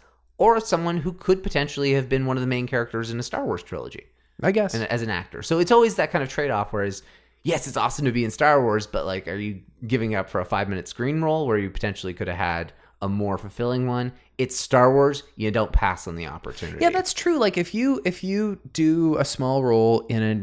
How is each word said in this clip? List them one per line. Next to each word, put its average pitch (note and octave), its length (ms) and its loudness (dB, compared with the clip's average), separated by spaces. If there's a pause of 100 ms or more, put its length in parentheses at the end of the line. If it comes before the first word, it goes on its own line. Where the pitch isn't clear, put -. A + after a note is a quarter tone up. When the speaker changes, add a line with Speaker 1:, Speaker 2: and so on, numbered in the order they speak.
(400)
Speaker 1:
or A3+ 200 6
someone E3+ 380 0
who F3+ 160 -4
could F#3+ 300 0
potentially C#3+ 500 0
have C3 160 2
been C3 160 0
one C3 120 0
of B2+ 40 -2
the B2+ 60 -2
main B2 200 -2
characters A#2 440 -2
in A#2 80 -4
a B2 40 -4
Star - 220 -6
Wars G2 180 -4
trilogy. - 440 -12 (360)
Speaker 2:
I F3 80 2
guess. G3+ 240 0
Speaker 1:
And A2+ 120 -4
as A#2 140 -4
an A2 80 -4
actor. - 320 -8
So E3 180 0
it's E3+ 120 2
always A#3 240 6
that D#3 160 0
kind D3+ 120 0
of B2+ 60 -6
trade-off, B2 420 -2
whereas, G2+ 300 -4 (400)
yes, D#3+ 260 -2
it's B2 100 -8
awesome A#2+ 280 0
to B2 60 2
be A#2+ 120 0
in A2 60 -2
Star D3 320 4
Wars, G#2+ 240 2
but, E2+ 220 -6
like, F#2+ 200 -6
are F2+ 80 -6
you G#2 260 -6 (260)
giving A2 260 0
up G2 160 -2
for G2 100 -2
a F2+ 60 -2
five-minute G2 420 -2
screen D3 340 -4
role D#3 260 0
where G#2+ 100 2
you G2 140 -2
potentially F#2+ 420 -6
could F#2 140 -6
have F2 100 -6
had E2+ 340 -4 (300)
a G2 80 -2
more G2+ 300 -2
fulfilling B2 480 -2
one? B2 240 -2 (260)
It's C3 180 -2
Star C3 380 6
Wars. C#3 300 4 (120)
You G#2+ 140 -2
don't G#2+ 220 0
pass - 360 2
on E2+ 80 -6
the E2+ 120 -8
opportunity. - 540 -10
Speaker 2:
Yeah, E4+ 100 6
that's F#4 240 0
true. E4 240 0
Like, G3+ 180 2
if F3 160 -2
you, B3+ 320 0
if F3+ 180 -2
you G3+ 360 -2 (140)
do D#3+ 440 4
a C#3 80 2
small C3 380 0
role A2+ 440 6
in A2+ 140 0
a A2 220 2